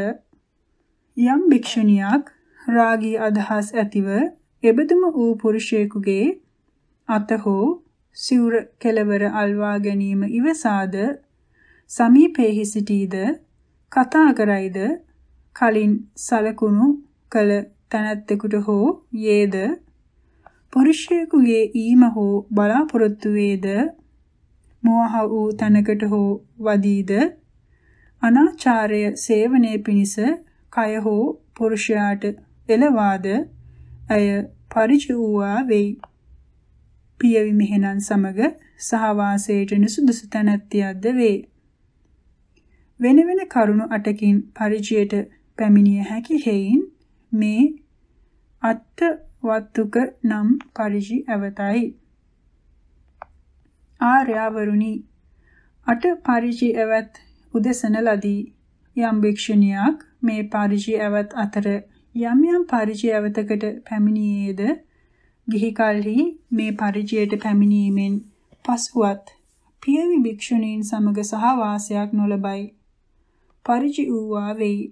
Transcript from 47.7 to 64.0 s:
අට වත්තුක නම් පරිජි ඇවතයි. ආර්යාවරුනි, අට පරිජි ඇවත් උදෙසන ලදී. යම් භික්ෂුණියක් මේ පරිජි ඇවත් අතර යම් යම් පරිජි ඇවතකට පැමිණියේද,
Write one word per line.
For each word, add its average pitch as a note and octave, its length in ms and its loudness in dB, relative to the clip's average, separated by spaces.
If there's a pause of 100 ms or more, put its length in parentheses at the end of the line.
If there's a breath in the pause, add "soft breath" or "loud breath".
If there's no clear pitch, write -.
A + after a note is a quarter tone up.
අට A#3 420 -4 (380)
වත්තුක A3 520 -4 (260)
නම් G#3+ 280 -2 (220)
පරිජි G#3 540 -4
ඇවතයි. G3+ 580 -4 (2250)
ආර්යාවරුනි, A3 920 0 (920)
අට A#3 180 0 (140)
පරිජි A#3+ 560 -2
ඇවත් A3 480 -2 (320)
උදෙසන A3+ 420 -2
ලදී. G#3 460 -2 (540)
යම් A3+ 240 0
භික්ෂුණියක් G#3 840 0 (140)
මේ A3 260 -2
පරිජි G#3 520 -2
ඇවත් G#3 380 -4
අතර G#3 320 -4 (480 soft breath)
යම් A#3+ 300 2
යම් F4 200 2
පරිජි A3 460 -2
ඇවතකට G#3 540 -2 (160)
පැමිණියේද, G#3 800 -2 (840)